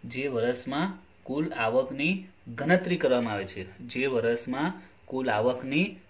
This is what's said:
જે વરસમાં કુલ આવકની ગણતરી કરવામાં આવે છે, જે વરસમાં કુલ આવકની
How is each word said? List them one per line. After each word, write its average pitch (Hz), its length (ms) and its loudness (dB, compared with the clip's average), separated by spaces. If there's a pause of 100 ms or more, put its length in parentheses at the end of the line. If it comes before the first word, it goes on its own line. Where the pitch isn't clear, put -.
જે 123 220 -4
વરસમાં 131 720 -2 (240)
કુલ 151 300 -2
આવકની 135 720 0 (300)
ગણતરી 175 420 4
કરવામાં 123 360 4
આવે 98 120 -2
છે, 95 200 -10 (140)
જે 123 280 -2
વરસમાં 127 640 0 (320)
કુલ 131 240 -2
આવકની 127 680 2 (140)